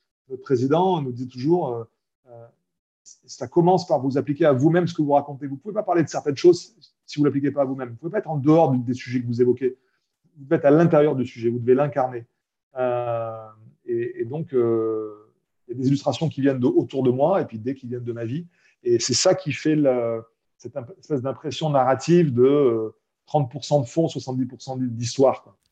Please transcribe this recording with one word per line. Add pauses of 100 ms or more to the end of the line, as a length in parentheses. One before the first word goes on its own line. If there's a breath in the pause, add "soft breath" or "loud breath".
(300)
notre
président
nous
dit
toujours,
euh, (440)
euh, (580)
ça
commence
par
vous
appliquer
à
vous-même
ce
que
vous
racontez.
Vous
pouvez
pas
parler
de
certaines
choses (300)
si
vous
l'appliquez
pas
à
vous-même.
Vous
pouvez
pas
être
en
dehors
du,
des
sujets
que
vous
évoquez. (600)
Vous
devez
être
à
l'intérieur
du
sujet,
vous
devez
l'incarner. (520)
Euh, (380)
et,
et
donc,
euh, (340)
il
y
a
des
illustrations
qui
viennent
de,
autour
de
moi
et
puis
des
qui
viennent
de
ma
vie. (380)
Et
c'est
ça
qui
fait
le, (360)
cette
imp-,
espèce
d'impression
narrative
de,
euh, (300)
trente
pour
cent
de
fond,
soixante-dix
pour
cent
d'histoire,
quoi. (160)